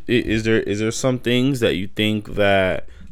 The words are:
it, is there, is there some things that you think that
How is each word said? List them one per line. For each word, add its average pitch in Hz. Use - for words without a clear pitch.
it, 117
is 107
there, 110
is 101
there 110
some 127
things 123
that 82
you 95
think 107
that 98